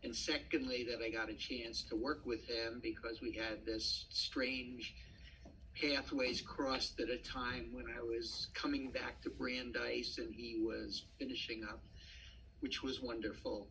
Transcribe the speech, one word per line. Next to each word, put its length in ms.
And 120
secondly, 760
that 140
I 60
got 200
a 40
chance 500
to 120
work 300
with 200
him 360
because 400
we 100
had 320
this 460
strange 840
pathways 600
crossed 600
at 80
a 100
time 540
when 120
I 60
was 520
coming 360
back 320
to 80
Brandeis 880
and 160
he 280
was 420
finishing 460
up, 180
which 220
was 180
wonderful. 720